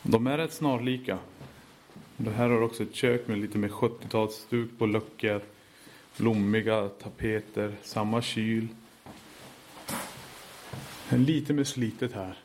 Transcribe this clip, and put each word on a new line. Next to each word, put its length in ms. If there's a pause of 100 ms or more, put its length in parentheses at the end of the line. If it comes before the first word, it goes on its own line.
De 240
är 100
rätt 160
snarlika. 640 (1000)
Det 140
här 180
har 120
också 220
ett 120
kök 320
med 100
lite 200
mer 120
sjuttiotalsstuk 1080
på 80
luckor. 560 (760)
Blommiga 720
tapeter, 960
samma 380
kyl. 460 (2500)
Lite 440
mer 100
slitet 500
här. 320